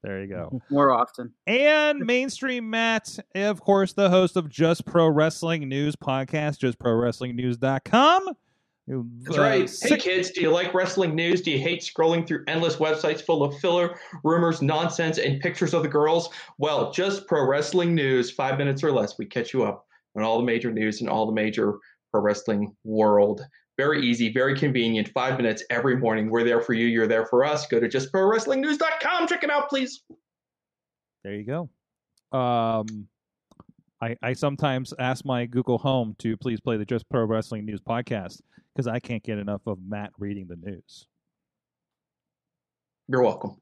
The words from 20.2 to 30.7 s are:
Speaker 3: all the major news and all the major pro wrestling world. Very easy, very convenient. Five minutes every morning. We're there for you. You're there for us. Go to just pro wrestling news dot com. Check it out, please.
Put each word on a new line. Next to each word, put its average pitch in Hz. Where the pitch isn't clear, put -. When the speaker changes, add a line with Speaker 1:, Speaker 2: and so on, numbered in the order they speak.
Speaker 3:
all 113
the 123
major 117
news 110
and 117
all 110
the 110
major 107
pro 104
wrestling 104
world. 107
Very 143
easy, 117
very 135
convenient. 117
Five 131
minutes 113
every 123
morning. 110
We're 117
there 117
for 120
you. 113
You're 113
there 113
for 127
us. 147
Go 117
to 117
just 131
pro 190
wrestling 226
news 294
dot 320
com. 339
Check 349
it 294
out, 294
please. 262